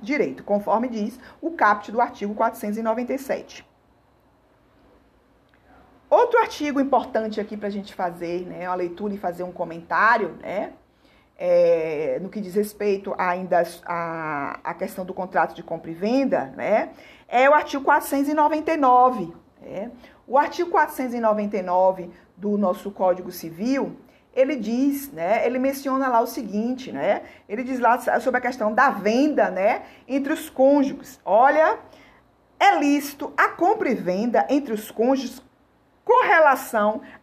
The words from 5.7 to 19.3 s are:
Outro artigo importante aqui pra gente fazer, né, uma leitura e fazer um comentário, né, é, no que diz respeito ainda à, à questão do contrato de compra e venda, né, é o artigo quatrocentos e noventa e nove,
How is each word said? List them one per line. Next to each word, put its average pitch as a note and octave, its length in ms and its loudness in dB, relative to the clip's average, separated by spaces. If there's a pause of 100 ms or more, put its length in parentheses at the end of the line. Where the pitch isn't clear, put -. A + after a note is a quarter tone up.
Outro A4+ 320 4
artigo D4 400 -2
importante A3+ 600 -2
aqui G#3+ 160 -8
pra G#3 140 -6
gente G3+ 240 -10
fazer, F3 500 -6
né, F3 240 -10
uma F3+ 60 -2
leitura F#3 400 -6
e G3 40 -10
fazer F3+ 260 -6
um F3+ 80 -10
comentário, F3 880 0
né, G3+ 320 -8 (640)
é, E3 840 2
no F#3 80 -8
que G#3 120 -8
diz F3+ 140 -10
respeito G#3 640 -2
ainda F3+ 460 0 (220)
à, D#3+ 800 -6
à E3+ 100 -6
questão F#3 300 -8
do F3+ 100 -10
contrato F3+ 400 -2
de E3+ 80 -16
compra E3 280 -10
e E3 40 -8
venda, G3+ 520 0 (100)
né, G#3+ 340 0 (380)
é C4 200 4
o D4 60 8
artigo D4 300 0
quatrocentos C#4+ 440 2
e D4+ 60 -2
noventa D#4 380 2
e E4 40 0
nove, B3 560 4 (280)